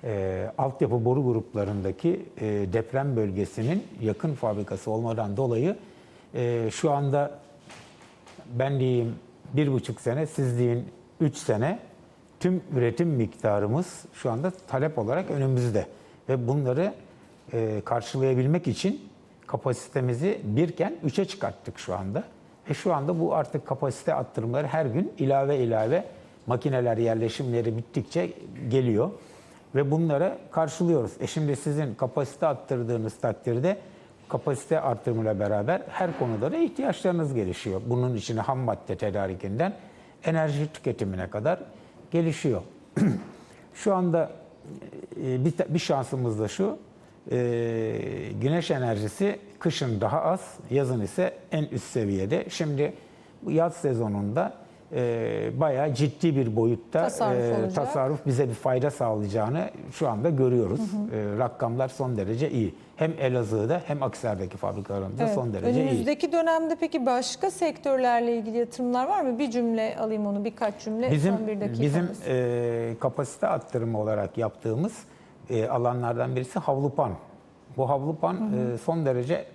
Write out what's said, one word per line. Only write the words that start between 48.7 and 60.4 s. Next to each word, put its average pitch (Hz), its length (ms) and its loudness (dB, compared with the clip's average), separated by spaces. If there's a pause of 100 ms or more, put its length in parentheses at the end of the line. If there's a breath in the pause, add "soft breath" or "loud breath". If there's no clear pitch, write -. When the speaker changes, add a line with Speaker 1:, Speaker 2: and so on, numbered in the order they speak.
Speaker 1:
enerjisi 127 680 0 (200)
kışın 123 420 0
daha 117 220 2
az, 180 320 -2 (160)
yazın 127 300 2
ise 180 320 0 (200)
en 156 120 0
üst - 200 -4
seviyede. 104 680 0
Şimdi 147 420 0 (500 loud breath)
bu 190 80 -4
yaz 165 240 4
sezonunda, 117 800 0 (400 loud breath)
e, 113 580 0 (100)
bayağı 143 340 2
ciddi 143 420 2
bir 113 200 2
boyutta, 117 460 2
Speaker 2:
Tasarruf 151 400 0
Speaker 1:
e, 117 180 2
Speaker 2:
olacak. - 140 0
Speaker 1:
tasarruf 139 520 0
bize 135 220 4
bir 117 60 -2
fayda 127 360 2
sağlayacağını 110 800 0 (220)
şu 147 160 -2
anda 117 220 2
görüyoruz. 123 500 4